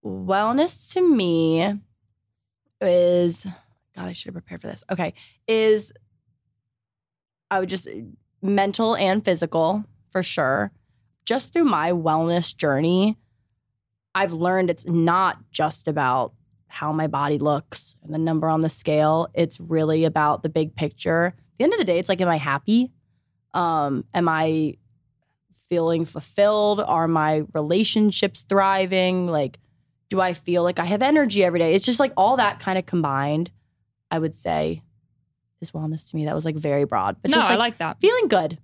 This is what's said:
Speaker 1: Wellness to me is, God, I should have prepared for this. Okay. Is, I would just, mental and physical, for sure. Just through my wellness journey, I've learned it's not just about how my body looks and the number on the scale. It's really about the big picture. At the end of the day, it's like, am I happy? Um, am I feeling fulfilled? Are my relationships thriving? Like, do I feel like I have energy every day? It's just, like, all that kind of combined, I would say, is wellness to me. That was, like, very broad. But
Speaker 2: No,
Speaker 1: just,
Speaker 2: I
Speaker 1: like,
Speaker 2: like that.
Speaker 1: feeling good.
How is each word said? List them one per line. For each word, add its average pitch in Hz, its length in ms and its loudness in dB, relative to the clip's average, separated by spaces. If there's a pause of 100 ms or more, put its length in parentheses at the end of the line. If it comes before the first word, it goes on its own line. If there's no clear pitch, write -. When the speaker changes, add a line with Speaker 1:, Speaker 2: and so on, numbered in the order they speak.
Speaker 1:
Wellness 208 880 -2
to 370 60 0
me 180 760 2 (1000)
is, 175 640 2 (500)
God, 180 140 -12
I - 40 -10
should - 140 -14
have 185 80 -14
prepared - 280 -14
for - 40 -12
this. - 240 -12
Okay. 180 240 -4 (320)
Is, 220 460 2 (1600)
I 190 100 0
would 185 80 -4
just, 185 180 -8 (560)
mental 202 540 0
and 196 280 0
physical, 170 600 0 (260)
for 185 120 -4
sure. 143 500 -2 (520)
Just - 280 -4
through 339 120 2
my 175 280 2
wellness 165 640 0
journey, 175 600 2 (1000)
I've 190 180 2
learned 180 380 0
it's - 160 -4
not 170 520 2 (140)
just - 340 -4
about 131 460 0 (340)
how 151 260 -8
my 156 140 -2
body 147 320 -2
looks - 640 -4
and 151 100 -14
the 156 60 -6
number 160 300 0
on 160 120 2
the 160 80 0
scale. 156 680 0
It's 170 260 -2
really 160 440 0
about 151 380 0
the 160 60 -4
big 156 260 -4
picture. 165 520 -2
At 180 80 -4 (240)
the 240 60 0
end 349 100 4
of 453 40 -2
the 349 60 0
day, 175 160 0
it's 180 80 -6
like, 185 120 -2
am 180 80 2
I 165 100 2
happy? 151 520 0 (640)
Um, 156 580 -2
am 175 160 0
I 160 500 0 (920)
feeling 165 360 0
fulfilled? 208 760 0
Are 165 260 0
my 156 360 2 (120)
relationships 196 880 0
thriving? 190 840 0
Like, 147 300 -2 (500)
do 190 120 -2
I 185 140 2
feel 175 280 0
like 175 160 0
I 170 80 0
have 202 160 0
energy 262 420 2
every 175 140 2
day? 165 160 4
It's 190 100 2
just, 247 160 0
like, 277 160 2
all 214 220 4
that 202 220 0
kind 185 180 -2
of 185 60 -4
combined, 151 640 -2 (600)
I 165 80 -2
would 160 160 -4
say, 160 480 -4 (800)
is 170 80 -16
wellness 156 400 -8
to 160 60 -8
me. 156 100 -4
That 151 80 -4
was, 156 100 -4
like, 156 120 -4
very 143 280 0
broad. 98 380 -2
But - 80 -2
Speaker 2:
No, 302 80 4
Speaker 1:
just, 240 100 2
Speaker 2:
I 180 60 4
Speaker 1:
like, 190 40 0
Speaker 2:
like 233 200 -2
that. 160 220 -6
Speaker 1:
feeling 453 280 4
good. 165 360 0